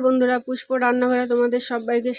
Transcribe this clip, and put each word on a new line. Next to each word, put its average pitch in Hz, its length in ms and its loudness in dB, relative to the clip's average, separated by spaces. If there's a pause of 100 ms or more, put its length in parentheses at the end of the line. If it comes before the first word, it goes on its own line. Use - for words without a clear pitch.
বন্ধুরা, 254 300 2 (100)
পুষ্প 254 220 -8 (160)
রান্নাঘরে 247 480 2
তোমাদের 240 380 0
সবাইকে 240 480 -2